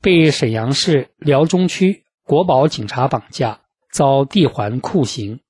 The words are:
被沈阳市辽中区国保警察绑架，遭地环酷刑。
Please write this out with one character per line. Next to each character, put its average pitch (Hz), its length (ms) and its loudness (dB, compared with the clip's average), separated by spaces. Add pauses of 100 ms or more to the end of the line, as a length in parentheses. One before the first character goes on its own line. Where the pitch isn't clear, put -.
被 170 280 4
沈 135 220 -2
阳 113 220 -2
市 143 420 0
辽 147 300 2
中 180 240 0
区 - 340 -2 (220)
国 151 180 2
保 151 240 2
警 123 200 -6
察 127 200 -2
绑 127 240 -4
架， 113 300 -6 (280)
遭 139 360 2
地 165 220 2
环 110 340 -4
酷 156 240 -2
刑。 110 340 -10 (100)